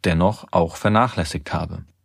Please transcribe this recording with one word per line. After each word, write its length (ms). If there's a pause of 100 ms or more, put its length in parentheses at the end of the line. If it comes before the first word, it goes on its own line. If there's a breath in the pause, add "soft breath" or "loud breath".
dennoch 460
auch 240
vernachlässigt 800
habe. 300 (200)